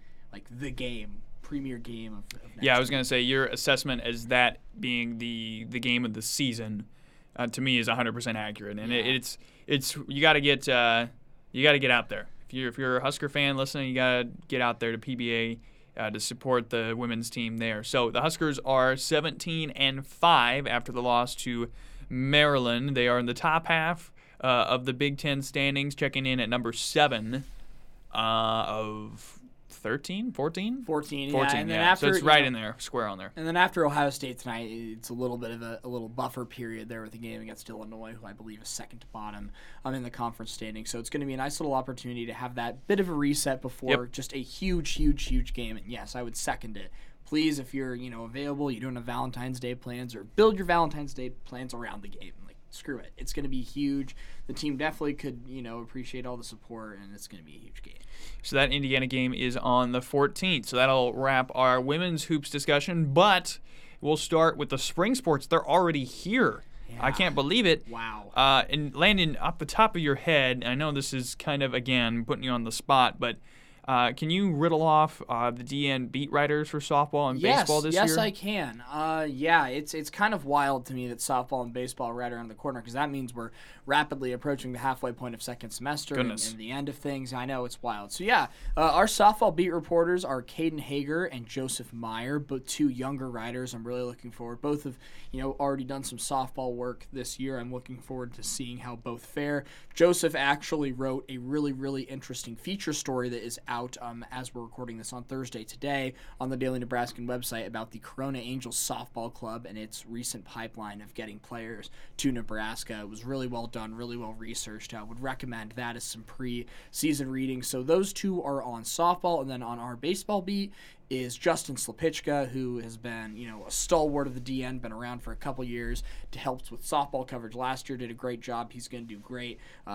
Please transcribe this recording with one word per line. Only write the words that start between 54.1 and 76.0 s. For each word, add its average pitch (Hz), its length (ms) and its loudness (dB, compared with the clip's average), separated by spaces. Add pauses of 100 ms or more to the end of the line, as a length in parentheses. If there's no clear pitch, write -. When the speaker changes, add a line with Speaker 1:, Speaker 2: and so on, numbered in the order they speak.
Speaker 1:
The 131 40 -4
team 147 240 -2
definitely 151 380 -2
could, 127 320 -8
you 127 160 -10
know, 117 180 -8
appreciate 127 460 -8
all 123 100 -6
the 113 80 -10
support, 110 540 -12
and 101 160 -16
it's 98 140 -14
gonna 85 140 -16
be 76 120 -18
a 71 40 -18
huge - 240 -14
game. - 120 -12 (480)
Speaker 2:
So - 140 -2
that 135 140 8
Indiana 131 360 4
game 127 280 2
is 123 220 0
on 123 360 4
the 123 80 2
fourteenth. 143 640 2
So 123 100 -2
that'll 127 360 6
wrap 131 420 2
our 127 260 6
women's 156 440 0
hoops 151 240 0
discussion, 147 640 4
but 180 460 6 (420)
we'll 147 160 2
start 160 400 6
with 139 120 -2
the 135 100 0
spring 208 360 2
sports. 143 320 2
They're 165 200 4
already 160 380 4
here. 180 580 2 (380)
I 127 80 4
Speaker 1:
Yeah. - 40 2
Speaker 2:
can't 170 220 2
believe 165 320 4
it. 160 220 4
Speaker 1:
Wow. 113 460 -8
Speaker 2:
Uh, 135 360 6
and 147 240 -2
Landon, 170 440 4
off 160 200 0
the 156 80 -4
top 220 300 4
of 170 60 0
your 143 120 4
head, 131 500 4
I 123 120 0
know 151 160 0
this 135 200 -2
is 127 220 -2
kind 143 280 -2
of, 131 120 2
again, 120 500 2
putting 113 200 -2
you 127 60 0
on 120 140 0
the 113 80 -4
spot, 127 460 4
but, 117 180 0 (500)
uh, 123 260 6
can 156 180 -2
you 190 220 4
riddle 156 300 4
off, 156 460 6
uh, 120 220 2
the 120 120 -4
D 139 260 0
N 131 180 0